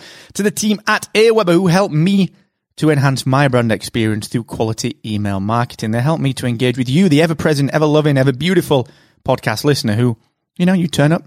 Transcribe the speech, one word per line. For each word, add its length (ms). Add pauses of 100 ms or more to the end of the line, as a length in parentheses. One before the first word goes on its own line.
(340)
to 100
the 80
team 340
at 300
Aweber 380
who 120
helped 300
me 360 (460)
to 140
enhance 340
my 220
brand 240
experience 560
through 160
quality 600
email 360
marketing. 520
They 100
helped 200
me 120
to 120
engage 320
with 120
you, 200
the 140
ever-present, 480
ever-loving, 460
ever-beautiful 720 (360)
podcast 400
listener 300
who, 220 (420)
you 100
know, 60
you 140
turn 240
up 160